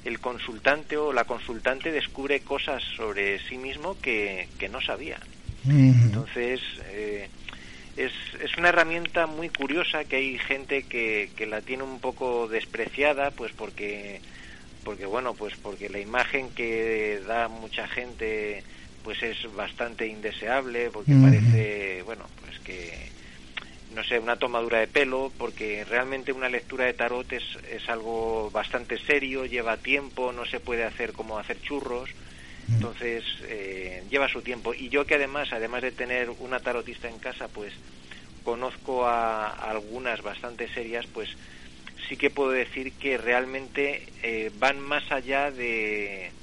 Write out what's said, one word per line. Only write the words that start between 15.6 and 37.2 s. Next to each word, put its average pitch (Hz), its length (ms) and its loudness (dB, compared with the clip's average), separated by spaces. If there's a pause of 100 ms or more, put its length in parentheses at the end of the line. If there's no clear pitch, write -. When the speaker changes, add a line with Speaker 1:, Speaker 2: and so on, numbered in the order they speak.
Speaker 1:
porque 98 280 -8
la 98 100 -6
imagen 123 480 0
que 113 800 0
da 117 200 0
mucha 113 380 -6
gente, 110 760 -4 (400)
pues 107 180 -6
es 110 140 -4 (180)
bastante 110 520 -4
indeseable, 117 840 -2
porque 107 220 4
Speaker 2:
Ujú. 135 120 12
Speaker 1:
parece, 107 800 8
bueno, 107 200 -8 (180)
pues - 180 -14
que, 87 500 -10 (840)
no 110 100 -4
sé, 120 160 2
una 117 160 2
tomadura 117 420 2
de 110 80 6
pelo, 135 500 2
porque 107 480 -4
realmente 131 480 0
una 131 160 -2
lectura 127 360 -2
de 123 100 4
tarot 123 380 0
es, 120 100 -4 (260)
es - 200 -8
algo 113 640 -2
bastante 117 460 -2
serio, 135 480 2
lleva 117 320 0
tiempo, 131 540 0
no 120 140 -6
se 120 140 -4
puede 117 240 -2
hacer 110 280 -4
como 110 280 -6
hacer 117 200 -6
churros, 131 500 -4
Speaker 2:
Ujú. - 640 -6
Speaker 1:
entonces, 113 500 0 (240)
eh, 95 600 -8
lleva 135 200 4
su 120 140 -4
tiempo. 113 320 -4
Y 123 160 -8
yo 143 160 4
que 151 100 6
además, 139 360 0
además 117 300 -2
de 127 80 0
tener 123 480 -2
una 127 220 -4
tarotista 120 480 -4
en 113 100 -10
casa, 123 300 -8